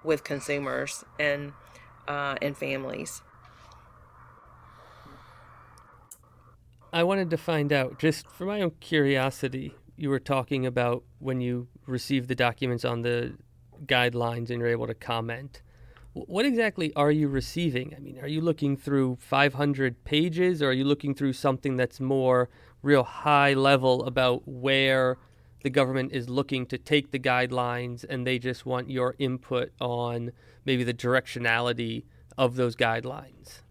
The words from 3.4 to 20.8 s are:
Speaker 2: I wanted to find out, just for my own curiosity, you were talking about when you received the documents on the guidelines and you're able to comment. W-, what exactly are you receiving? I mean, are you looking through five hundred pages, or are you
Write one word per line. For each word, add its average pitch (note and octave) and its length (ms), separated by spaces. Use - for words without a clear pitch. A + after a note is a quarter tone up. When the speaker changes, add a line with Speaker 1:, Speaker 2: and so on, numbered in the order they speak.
Speaker 2:
I E3+ 120
wanted F#3 260
to E3 60
find D3+ 360
out, C3+ 280
just D#3 260
for - 180
my G#3 160
own E3+ 200
curiosity, C#3 960
you D3 140
were C3+ 80
talking C3 480
about A#2+ 380
when C3 200
you B2 280
received B2+ 420
the B2+ 60
documents B2 500
on A#2+ 180
the A#2+ 320
guidelines A#2+ 640
and A#2+ 100
you're A#2+ 80
able A#2 200
to A2+ 60
comment. A#2 680
W-, - 120
what G3+ 180
exactly A3 500
are D3 180
you D3+ 160
receiving? C3+ 680
I C3+ 40
mean, C3 180
are C#3+ 80
you D#3 140
looking D3 360
through C3+ 440
five C3+ 340
hundred C3+ 480
pages, E3+ 580
or C#3 100
are - 20
you C3 120